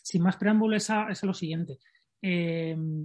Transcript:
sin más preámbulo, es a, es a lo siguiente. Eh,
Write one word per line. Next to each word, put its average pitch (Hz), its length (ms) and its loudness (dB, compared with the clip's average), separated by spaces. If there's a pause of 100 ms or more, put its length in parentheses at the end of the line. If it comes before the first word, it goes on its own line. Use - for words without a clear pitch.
sin - 180 0
más 175 160 4
preámbulo, 214 380 4
es 208 160 0
a, 214 180 0
es 190 140 -6
a - 20 0
lo 190 80 0
siguiente. 160 460 -6 (420)
Eh, 165 560 -2 (280)